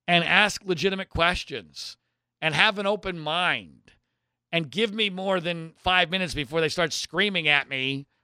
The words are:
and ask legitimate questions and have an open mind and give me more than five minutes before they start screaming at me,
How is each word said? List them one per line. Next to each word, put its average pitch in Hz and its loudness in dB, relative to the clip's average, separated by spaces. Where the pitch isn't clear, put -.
and 170 6
ask 190 2
legitimate 185 -2
questions 156 -4
and 156 -2
have 196 2
an 202 -2
open 196 -2
mind 151 -4
and 165 0
give 196 0
me 214 0
more 190 -2
than 165 -6
five 180 2
minutes 180 -2
before 147 -2
they 156 2
start 170 0
screaming 185 0
at 143 4
me, 135 -4